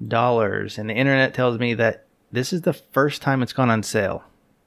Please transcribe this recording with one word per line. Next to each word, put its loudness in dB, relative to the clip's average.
dollars. 0
And -6
the -4
internet 2
tells 0
me 0
that 0
this -4
is -2
the 0
first -2
time 0
it's -6
gone 2
on 2
sale. -2